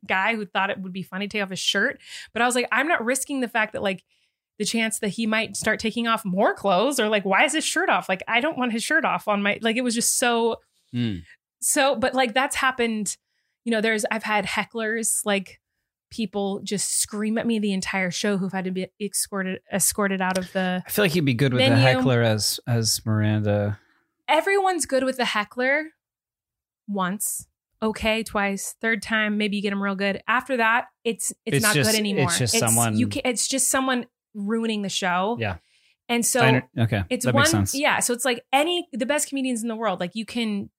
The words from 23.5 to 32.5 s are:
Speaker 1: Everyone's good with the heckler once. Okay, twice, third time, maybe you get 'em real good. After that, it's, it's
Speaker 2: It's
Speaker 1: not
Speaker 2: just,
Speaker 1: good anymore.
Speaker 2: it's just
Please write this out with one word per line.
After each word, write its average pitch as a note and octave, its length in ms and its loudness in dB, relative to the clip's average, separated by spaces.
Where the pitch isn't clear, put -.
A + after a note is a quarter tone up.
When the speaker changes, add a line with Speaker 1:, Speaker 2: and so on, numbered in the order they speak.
Speaker 1:
Everyone's F#4 580 2
good C4 180 0
with C4 140 -2
the A#3+ 80 0
heckler C4 640 0
once. G3 600 -4
Okay, A3 420 -2
twice, G3+ 560 -4
third A3+ 220 -2
time, G#3+ 360 0
maybe G#3 200 0
you G3+ 40 -2
get G3+ 120 -2
'em G3 100 -2
real G3 120 -2
good. G3 320 -2
After B3 300 0
that, A#3 280 2
it's, - 280 -4
it's A3 120 0
Speaker 2:
It's A3+ 60 4
Speaker 1:
not G#3 120 4
Speaker 2:
just, C#3+ 160 4
Speaker 1:
good G#3+ 80 2
anymore. G3+ 260 2
Speaker 2:
it's - 140 0
just B2 140 2